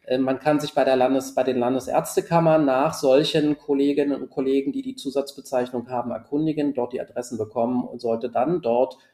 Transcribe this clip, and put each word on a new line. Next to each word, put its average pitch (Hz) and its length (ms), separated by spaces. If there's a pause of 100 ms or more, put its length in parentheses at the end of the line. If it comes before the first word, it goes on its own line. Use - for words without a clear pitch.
Äh, 127 100
man 131 220
kann 151 220
sich 147 120
bei 135 120
der 131 120
Landes-, 131 380
bei 131 80
den 127 160
Landesärztekammern 160 1080
nach 139 300
solchen 151 640
Kolleginnen 143 600
und 131 120
Kollegen, 135 420
die 135 80
die 127 160
Zusatzbezeichnung 127 920
haben, 120 200
erkundigen, 147 640
dort 120 220
die - 80
Adressen 123 340
bekommen 120 480
und - 160
sollte 117 300
dann 135 320
dort 120 340 (180)